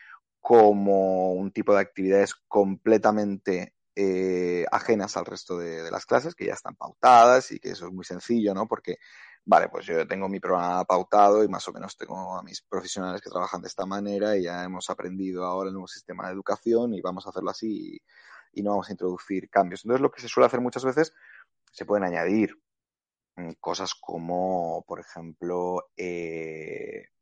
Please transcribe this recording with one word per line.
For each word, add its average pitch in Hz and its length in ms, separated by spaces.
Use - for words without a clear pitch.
como 98 920
un 95 180
tipo 104 240
de 98 60
actividades 95 540
completamente, 101 1300
eh, 92 760
ajenas 104 460
al 90 100
resto 92 320
de, 82 240
de 82 80
las 95 160
clases, 143 300
que 95 100
ya 98 80
están - 220
pautadas 123 760
y 107 80
que - 120
eso 98 160
es 92 60
muy 92 120
sencillo, 101 500
¿no? 104 140
Porque, - 300
vale, 87 240
pues 85 180
yo 82 200
tengo 95 220
mi 98 120
programa 90 440
pautado 101 580
y 104 60
más 92 200
o - 40
menos 92 240
tengo 92 420
a 90 60
mis - 180
profesionales 92 580
que - 100
trabajan 90 320
de 92 60
esta 92 180
manera 101 500
y 95 80
ya 87 180
hemos 92 280
aprendido 92 540
ahora 92 240
el 95 60
nuevo 92 140
sistema 92 400
de 92 60
educación 113 600
y 185 60
vamos 92 260
a 98 40
hacerlo 92 200
así - 460
y, - 640
y - 20
no 104 80
vamos 101 180
a 104 40
introducir 92 580
cambios. 92 340
Entonces, 123 180
lo 139 80
que - 100
se 120 80
suele 123 180
hacer 123 140
muchas 123 240
veces, 135 280
se - 120
pueden 104 200
añadir, 90 520
mm, 85 240
cosas 90 340
como, 85 920
por 90 140
ejemplo, 87 960
eh, 80 1120